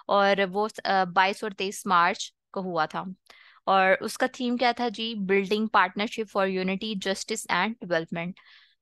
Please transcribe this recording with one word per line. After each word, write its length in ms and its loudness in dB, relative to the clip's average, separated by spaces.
और 380 4
वो, 220 -2
अ, 200 2
बाईस 400 0
और 80 -4
तेईस 340 -6
मार्च 480 2
को 100 -6
हुआ 240 -2
था। 280 -8
और 360 6
उसका 240 -2
थीम 300 -2
क्या 160 2
था 160 -2
जी? 260 -6
Building 640 0
Partnership 500 0
for 280 0
Unity, 320 -4
Justice 500 -4
and 280 0
Development। 480 -4